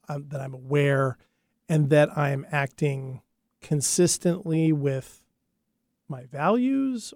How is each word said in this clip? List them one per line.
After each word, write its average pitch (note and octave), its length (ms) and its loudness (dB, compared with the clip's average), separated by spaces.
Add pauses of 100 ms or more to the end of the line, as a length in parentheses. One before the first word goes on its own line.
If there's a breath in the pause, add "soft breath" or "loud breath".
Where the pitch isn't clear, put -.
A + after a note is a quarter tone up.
um, D3 200 -8
that C#3 120 -8
I'm C3+ 120 -10
aware, C3+ 640 2 (520)
and D3+ 200 4
that D3+ 280 4
I'm C#3 340 -2
acting C3+ 720 -4 (400)
consistently D#3+ 1120 0
with C#3 520 -4 (840)
my C3 180 -12
values B3 920 -2